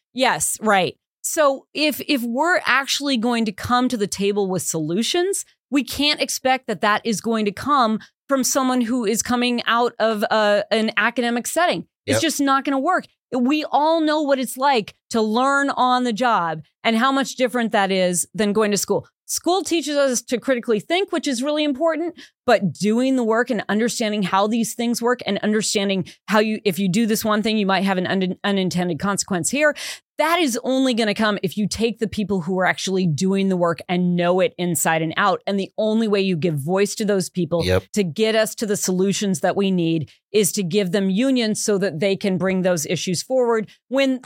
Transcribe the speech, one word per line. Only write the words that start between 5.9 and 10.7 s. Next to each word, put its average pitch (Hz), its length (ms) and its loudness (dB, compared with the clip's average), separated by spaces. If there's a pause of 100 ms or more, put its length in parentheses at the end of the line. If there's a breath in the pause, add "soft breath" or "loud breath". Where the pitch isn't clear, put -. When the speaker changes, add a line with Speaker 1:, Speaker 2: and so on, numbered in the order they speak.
Speaker 1:
expect 262 460 -2
that 202 140 -6
that 208 240 0
is 220 160 -2
going 220 240 -2
to 202 60 -2
come 240 480 0 (280 loud breath)
from 269 160 0
someone 254 380 0
who 233 240 -2
is 214 160 -2
coming 240 440 0
out 233 340 0
of, 220 320 0
uh, 208 400 2